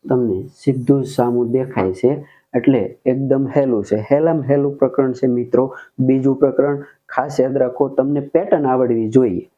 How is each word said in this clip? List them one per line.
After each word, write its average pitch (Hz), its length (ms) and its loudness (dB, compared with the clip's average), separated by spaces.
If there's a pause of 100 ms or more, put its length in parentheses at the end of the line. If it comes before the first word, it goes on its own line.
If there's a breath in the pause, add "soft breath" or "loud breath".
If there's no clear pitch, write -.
તમને 120 340 -2
સીધું 135 600 0
જ 120 40 -6
સામું 120 440 0
દેખાય 123 420 -2
છે 139 340 -2 (280 loud breath)
એટલે 123 420 0 (100)
એકદમ 135 400 0 (100)
હેલું 123 280 0
છે. 104 120 0
હેલામ 147 460 0
હેલું 139 360 0
પ્રકરણ 131 340 0
છે 127 140 -2
મિત્રો. 123 480 0 (240 loud breath)
બીજું 131 380 2
પ્રકરણ 143 460 0 (260 loud breath)
ખાસ 143 320 -4
યાદ 131 160 0
રાખો, 131 320 0
તમને 139 320 0
પેટર્ન 165 460 0
આવડવી 120 420 0
જોઈએ. 113 500 2